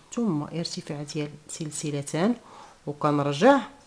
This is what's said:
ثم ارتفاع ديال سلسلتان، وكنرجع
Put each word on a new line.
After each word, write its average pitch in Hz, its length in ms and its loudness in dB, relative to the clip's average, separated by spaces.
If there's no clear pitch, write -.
ثم 185 320 0
ارتفاع 156 600 -6
ديال 147 280 -6
سلسلتان، 156 840 -2
وكنرجع 147 720 4